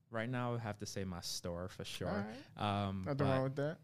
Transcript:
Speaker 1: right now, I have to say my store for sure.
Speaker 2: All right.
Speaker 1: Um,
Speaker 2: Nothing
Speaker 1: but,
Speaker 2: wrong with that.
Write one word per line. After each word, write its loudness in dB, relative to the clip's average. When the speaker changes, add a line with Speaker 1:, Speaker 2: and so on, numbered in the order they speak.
Speaker 1:
right -2
now, 0
I -2
have -4
to -6
say -4
my -4
store -4
for -10
sure. -4
Speaker 2:
All 2
right. 4
Speaker 1:
Um, 0
Speaker 2:
Nothing 2
Speaker 1:
but, 4
Speaker 2:
wrong 6
with 0
that. 0